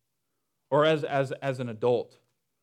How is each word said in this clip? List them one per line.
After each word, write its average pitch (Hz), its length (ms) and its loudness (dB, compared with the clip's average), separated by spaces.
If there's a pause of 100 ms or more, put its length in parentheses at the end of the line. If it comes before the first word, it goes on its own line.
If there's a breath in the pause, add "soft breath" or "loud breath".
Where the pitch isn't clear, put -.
(720)
or 147 160 4
as, 156 180 2
as, 139 260 -2
as 135 300 -6
an 120 80 -6
adult 117 480 -2 (460)